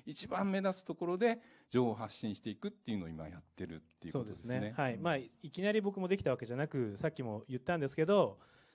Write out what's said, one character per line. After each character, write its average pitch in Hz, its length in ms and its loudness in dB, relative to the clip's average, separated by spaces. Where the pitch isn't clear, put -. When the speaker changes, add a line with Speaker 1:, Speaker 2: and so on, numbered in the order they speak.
Speaker 1:
一 - 200 -8
番 196 240 0
目 190 100 2
立 190 200 0
つ - 20 -14
と 165 120 -6
こ 170 120 -4
ろ 180 120 0
で 233 200 4
情 123 160 6
報 113 100 2
発 107 220 -6
信 107 180 -4
し - 60 -10
て - 80 -8
い 104 80 -4
く 202 120 -6
っ - 20 -4
て - 200 -8
い 110 40 0
う 101 40 0
の 90 60 -4
を 82 60 -6
今 80 180 -8
や 82 100 -12
っ 76 40 -16
て 92 120 -6
る 82 100 -10
っ - 20 -12
て - 80 -10
い - 20 -6
う - 40 -4
こ 139 60 0
と 117 40 -4
で 104 100 -8
す - 120 -14
ね。 123 80 -2
Speaker 2:
そ 127 60 0
う - 40 0
で 104 60 -4
す 123 80 -10
ね。 147 40 2
は 131 80 2
い。 113 40 -2
Speaker 1:
う - 40 -6
ん。 139 40 -6
Speaker 2:
ま 170 80 2
あ、 151 60 4
い 131 140 -8
き - 80 -8
な 202 100 2
り 214 120 4
僕 196 180 -2
も 180 80 0
で 190 80 4
き - 80 -4
た 143 60 4
わ 127 80 4
け 117 80 -6
じ 117 80 -6
ゃ - 20 -2
な 147 100 2
く、 117 300 0
さ 156 120 0
っ - 40 0
き - 100 -6
も 110 260 -4
言 127 100 -2
っ - 20 -8
た 175 160 0
ん 165 40 -2
で 139 80 2
す 135 60 -8
け 156 120 4
ど、 170 320 6